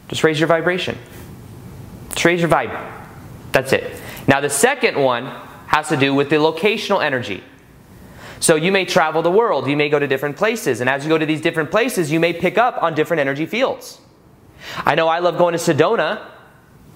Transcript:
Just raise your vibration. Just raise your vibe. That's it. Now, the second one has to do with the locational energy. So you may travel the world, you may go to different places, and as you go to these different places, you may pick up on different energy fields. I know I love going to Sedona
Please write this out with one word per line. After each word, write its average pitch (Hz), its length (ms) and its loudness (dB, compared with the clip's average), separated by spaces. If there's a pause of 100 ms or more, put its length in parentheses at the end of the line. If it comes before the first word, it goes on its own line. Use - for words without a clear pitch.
Just - 160 -2
raise 156 140 2
your 156 100 2
vibration. 170 500 0 (1120)
Just - 140 0
raise 170 160 4
your 165 100 2
vibe. 131 420 -2 (600)
That's 135 200 0
it. - 260 -2 (280)
Now, 135 140 4
the 143 100 0
second 254 480 2
one 127 280 2 (420)
has 151 200 0
to 160 80 0
do 139 180 2
with 139 140 2
the 156 80 4
locational 185 680 0
energy. 120 400 -4 (1000)
So 160 160 4
you 170 160 0
may 190 120 2
travel 160 380 2
the 170 80 2
world, 180 380 2
you 143 80 2
may 147 120 2
go 147 100 2
to 143 80 0
different 139 300 -2
places, 202 460 0
and 127 80 2
as 135 120 0
you 151 60 -4
go 160 80 4
to 156 80 0
these 151 160 -2
different 160 300 -2
places, 196 420 0
you 165 80 2
may 170 140 2
pick 175 240 -2
up 240 240 2
on 165 120 0
different 151 260 0
energy 139 260 -2
fields. 214 540 -4 (840)
I 143 120 4
know 165 120 4
I 160 120 2
love 175 180 2
going 175 140 4
to 170 60 -2
Sedona 170 680 2 (680)